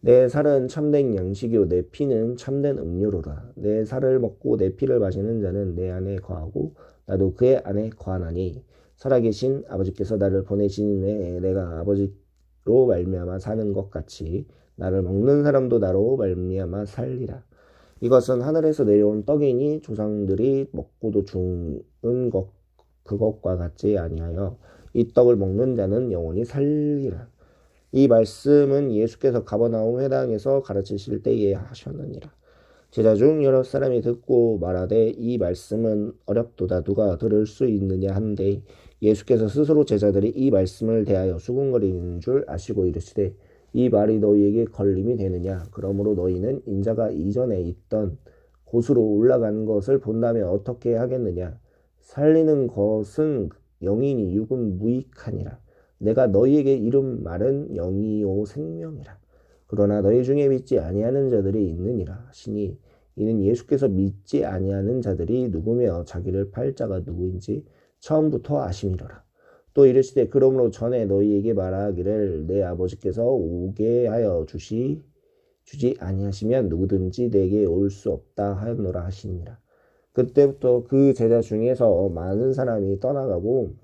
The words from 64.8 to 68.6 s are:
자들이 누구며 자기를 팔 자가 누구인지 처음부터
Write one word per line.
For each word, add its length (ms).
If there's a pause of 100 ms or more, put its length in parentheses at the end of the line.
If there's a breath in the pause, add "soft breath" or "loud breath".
자들이 480
누구며 560
자기를 460
팔 240
자가 240
누구인지 680 (400 soft breath)
처음부터 560